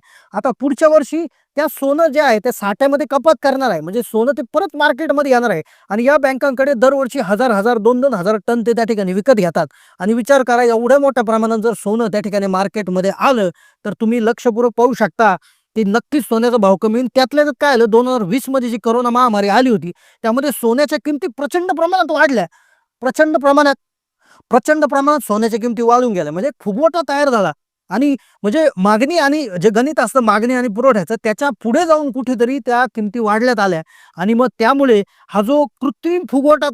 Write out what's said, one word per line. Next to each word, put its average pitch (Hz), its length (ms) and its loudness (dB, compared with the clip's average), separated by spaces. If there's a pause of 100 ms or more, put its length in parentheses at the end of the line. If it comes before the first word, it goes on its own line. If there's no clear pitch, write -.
(340)
आता 214 260 -4
पुढच्या 285 280 0
वर्षी 311 380 0 (300)
त्या 294 160 -2
सोनं 294 360 0
जे 277 120 0
आहे 247 200 2
ते 247 120 -4
साठ्यामध्ये 269 580 -2
कपात 277 320 2
करणार 262 300 0
आहे, 160 100 -2
म्हणजे 185 200 -4
सोनं 226 300 -2
ते 277 100 -4 (120)
परत 311 220 -4
मार्केटमध्ये 294 560 0
येणार 240 180 2
आहे. 165 120 -2 (280)
आणि 214 140 -2
या 285 140 4
बँकांकडे 269 560 0
दरवर्षी 269 460 0
हजार, 214 320 0
हजार, 214 260 0
दोन, 240 240 2
दोन 269 120 2
हजार 202 240 -2 (100)
टन 233 140 -2
ते 226 100 0
त्या 233 120 0
ठिकाणी 202 300 -2
विकत 214 200 2
घेतात. 175 340 0 (320)
आणि 202 140 -2
विचार 254 300 2
करा, 247 200 2
एवढ्या 240 360 4
मोठ्या 269 240 0
प्रमाणात 220 340 0
जर 220 200 -2
सोनं 226 300 -2
त्या 160 140 -4
ठिकाणी 196 260 -4
मार्केटमध्ये 185 720 -2
आलं 220 300 2 (360)
तर 202 80 -8
तुम्ही 226 320 -2
लक्षपूर्वक 233 520 0
पाहू 240 160 2
शकता 208 420 0 (400)
की 220 80 0
नक्कीच 226 400 -2
सोन्याचा 240 340 0
भाव 196 180 4
कमी 220 180 -2
होईल. 247 220 -2
त्यातल्या 269 280 2
त्यात 294 160 -2
काय 285 140 2
आलं, 233 160 4
दोन 233 180 4
हजार 254 160 -2
वीस 233 260 -4
मध्ये 254 200 -2
जी 233 80 -4
कोरोना 240 320 0
महामारी 233 380 2
आली 247 220 2
होती 175 220 -2 (300)
त्यामध्ये 262 320 0
सोन्याच्या 247 520 0
किमती 285 220 -4
प्रचंड 349 440 -4
प्रमाणात 330 400 -2
वाढल्या, 277 340 2 (560)
प्रचंड 311 360 -2
प्रमाणात, 277 380 2 (720)
प्रचंड 302 360 2
प्रमाणात 277 340 0
सोन्याच्या 220 400 -2
किमती 233 220 -4
वाढून 240 320 2
गेल्या, 151 200 -4
म्हणजे 202 160 -4 (160)
फुगवटा 294 440 0
तयार 285 200 0
झाला. 196 220 0 (380)
आणि 269 260 0 (280)
म्हणजे 208 240 2 (100)
मागणी 220 400 2
आणि 285 300 0 (140)
जे 208 80 4
गणित 254 300 0
असतं 262 200 0
मागणी 220 340 2
आणि 247 140 -2
पुरवठ्याचं, 220 560 0
त्याच्या 226 260 -2 (140)
पुढे 269 220 2
जाऊन 302 260 2
कुठेतरी 254 480 -2
त्या 240 260 0 (100)
किमती 214 240 -6
वाढल्यात 220 400 0
आल्या 185 220 0 (360)
आणि 196 160 0
मग 247 140 2 (120)
त्यामुळे 240 440 4 (260)
हा 208 120 0
जो 285 240 2
कृत्रिम 330 640 -6
फुगवटा 285 420 2